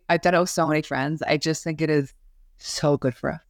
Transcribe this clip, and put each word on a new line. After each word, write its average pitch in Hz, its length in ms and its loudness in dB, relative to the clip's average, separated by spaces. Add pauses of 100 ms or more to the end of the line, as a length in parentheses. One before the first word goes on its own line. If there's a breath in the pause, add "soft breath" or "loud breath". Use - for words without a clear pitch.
I've 170 140 2
done 180 100 4
it 175 60 4
with 180 100 2
so 165 160 0
many 151 160 0
friends. 143 400 -4
I - 160 0
just 156 260 -2
think 160 200 -4
it 156 80 0
is 143 220 0 (440)
so - 400 0
good 127 160 0
for 139 200 -6
us. 160 160 -12